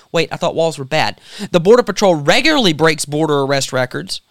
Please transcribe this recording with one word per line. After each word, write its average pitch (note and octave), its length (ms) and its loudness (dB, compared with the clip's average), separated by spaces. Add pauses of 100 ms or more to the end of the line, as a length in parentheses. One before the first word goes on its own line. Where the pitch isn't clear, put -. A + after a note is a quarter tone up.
(120)
Wait, E3 200 -2
I D#3 60 -10
thought - 160 -2
walls D#3+ 240 -2
were C#3 80 -10
bad. C3 340 -2 (300)
The F3+ 100 2
Border A3 220 4
Patrol G3 320 2
regularly G#3 600 2
breaks D#3 320 0
border D3 360 0
arrest C3+ 320 -2
records. C3 580 -4